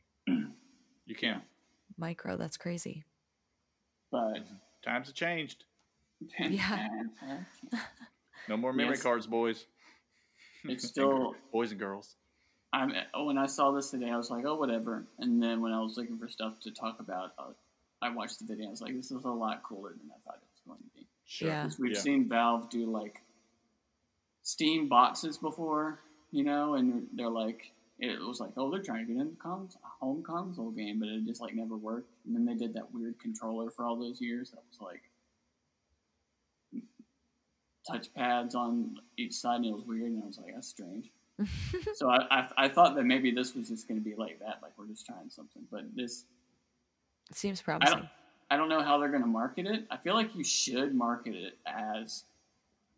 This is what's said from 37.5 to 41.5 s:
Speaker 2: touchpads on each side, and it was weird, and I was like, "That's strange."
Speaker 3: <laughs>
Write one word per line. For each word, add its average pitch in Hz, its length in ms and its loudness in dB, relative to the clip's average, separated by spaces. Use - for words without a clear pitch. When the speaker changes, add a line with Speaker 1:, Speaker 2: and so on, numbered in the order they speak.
Speaker 2:
touchpads 120 680 0
on 120 440 0
each 117 160 -4
side, 120 240 2
and 120 80 0
it 107 80 0
was 104 100 -6
weird, 117 280 -2
and 110 120 -4
I 101 40 -10
was - 100 -12
like, - 160 -16
"That's 120 140 -12
strange." 98 420 -10
Speaker 3:
<laughs> 262 520 -2